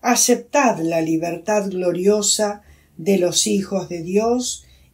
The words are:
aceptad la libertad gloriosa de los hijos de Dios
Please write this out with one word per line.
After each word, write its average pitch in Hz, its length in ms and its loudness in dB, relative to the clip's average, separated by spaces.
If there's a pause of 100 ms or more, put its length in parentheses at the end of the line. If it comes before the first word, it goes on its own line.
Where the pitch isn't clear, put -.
aceptad 247 760 2
la 165 220 0
libertad 170 680 -2
gloriosa 196 920 0 (340)
de 180 220 0
los 175 280 0
hijos 196 420 -2
de 170 140 -8
Dios 226 640 -2 (300)